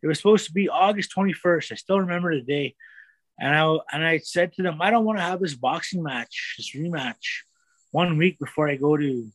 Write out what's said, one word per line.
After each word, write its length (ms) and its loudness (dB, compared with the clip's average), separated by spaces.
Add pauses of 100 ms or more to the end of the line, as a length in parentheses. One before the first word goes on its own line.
It 40 0
was 100 0
supposed 280 4
to 80 -12
be 160 2
August 420 2
twenty-first. 600 0
I 40 -8
still 240 0
remember 360 -2
the 80 -2
day. 320 -4 (640)
And 160 0
I, 220 4 (140)
and 140 -2
I 140 2
said 340 0
to 80 -6
them, 180 -2
"I 120 4
don't 140 4
wanna 180 0
have 160 -2
this 160 -2
boxing 480 -2
match, 540 -6
this 180 -12
rematch, 680 -6 (500)
one 280 2
week 180 2
before 320 -2
I 60 0
go 220 4
to 380 -2